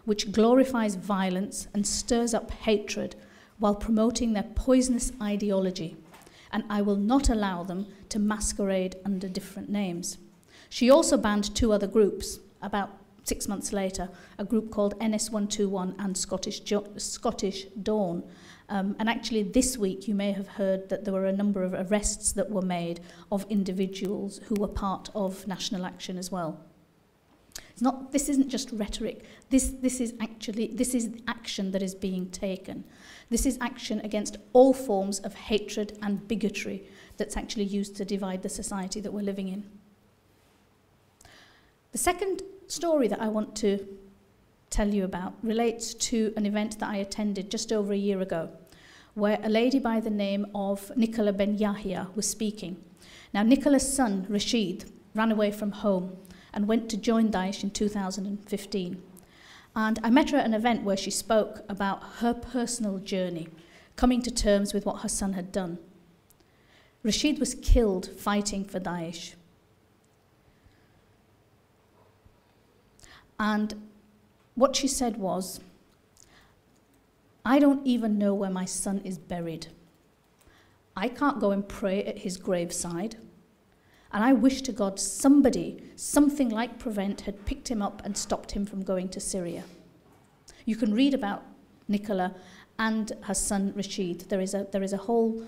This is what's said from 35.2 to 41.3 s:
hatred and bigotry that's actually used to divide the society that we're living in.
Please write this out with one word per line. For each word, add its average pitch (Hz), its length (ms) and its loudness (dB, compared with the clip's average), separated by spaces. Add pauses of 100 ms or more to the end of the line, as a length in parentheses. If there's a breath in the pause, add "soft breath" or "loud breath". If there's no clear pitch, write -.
hatred 208 640 -4
and 202 260 -4
bigotry 202 560 -4 (340 loud breath)
that's 208 200 -6
actually 202 280 -4
used 202 320 -4
to 196 80 -4
divide 190 360 -4
the 190 80 -6
society 196 520 -6
that 196 120 -8
we're 208 80 -4
living 196 280 -4
in. 202 200 -8 (2250 soft breath)